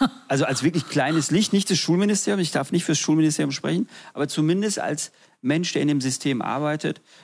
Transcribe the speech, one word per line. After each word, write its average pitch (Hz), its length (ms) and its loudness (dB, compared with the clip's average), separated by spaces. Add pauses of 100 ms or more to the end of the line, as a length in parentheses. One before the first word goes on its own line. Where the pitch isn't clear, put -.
(120)
<laughs> - 160 -20
also 143 180 2
als 131 180 -2
wirklich 156 240 0
kleines 147 440 0
Licht, 202 220 2
nicht 196 160 2
das 185 80 2
Schulministerium, 202 600 0
ich 165 120 0
darf 135 200 -2
nicht 175 140 0
fürs 151 140 0
Schulministerium 156 520 2
sprechen, 160 360 -2 (260)
aber 143 140 -2
zumindest 185 520 0
als 147 320 -6 (300)
Mensch, 165 320 0
der 139 80 0
in 143 60 2
dem 143 140 2
System 131 400 -2
arbeitet, 151 600 -4 (220)